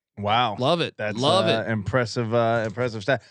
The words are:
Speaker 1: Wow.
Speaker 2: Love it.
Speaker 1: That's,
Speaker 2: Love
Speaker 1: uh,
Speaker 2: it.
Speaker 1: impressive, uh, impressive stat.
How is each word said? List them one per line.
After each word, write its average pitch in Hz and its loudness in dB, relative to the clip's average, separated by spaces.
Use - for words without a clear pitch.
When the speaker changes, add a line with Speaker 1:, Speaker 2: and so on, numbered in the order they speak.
Speaker 1:
Wow. 104 0
Speaker 2:
Love 151 2
it. 127 -4
Speaker 1:
That's, 107 -4
Speaker 2:
Love 165 4
Speaker 1:
uh, 107 0
Speaker 2:
it. - -2
Speaker 1:
impressive, 113 -2
uh, 117 2
impressive 110 -4
stat. 131 0